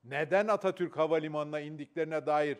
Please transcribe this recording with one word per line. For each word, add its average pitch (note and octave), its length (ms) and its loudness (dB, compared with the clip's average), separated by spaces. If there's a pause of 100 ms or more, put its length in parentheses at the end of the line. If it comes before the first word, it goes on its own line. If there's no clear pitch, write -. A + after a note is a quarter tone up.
neden D#3 440 2
Atatürk F#3 500 0
Havalimanı'na D3+ 600 0
indiklerine D3+ 640 -6
dair D3+ 340 2